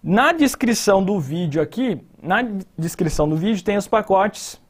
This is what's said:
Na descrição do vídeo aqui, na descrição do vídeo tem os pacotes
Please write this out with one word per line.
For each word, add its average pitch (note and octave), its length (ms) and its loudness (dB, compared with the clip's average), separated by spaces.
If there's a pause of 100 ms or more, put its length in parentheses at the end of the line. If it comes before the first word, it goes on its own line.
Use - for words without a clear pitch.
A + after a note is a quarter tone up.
Na A#3+ 300 4
descrição A#3+ 680 2
do G3 180 0
vídeo D#3 420 -2
aqui, G#3 400 -2 (200)
na G#3+ 240 0 (320)
descrição D#3+ 520 0
do D#3 80 0
vídeo G3 260 0
tem G#3 140 0
os G3 100 -4
pacotes G#3 840 0